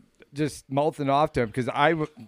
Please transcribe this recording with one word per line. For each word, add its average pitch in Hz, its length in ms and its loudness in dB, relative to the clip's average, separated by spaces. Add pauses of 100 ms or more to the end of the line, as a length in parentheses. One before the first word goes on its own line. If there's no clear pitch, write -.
(340)
just 143 360 -6
mouthing 143 400 0
off 147 220 2
to - 120 -2
him 110 60 -2
'cause 120 240 -2
I, 147 180 4
w-, 156 180 -2 (180)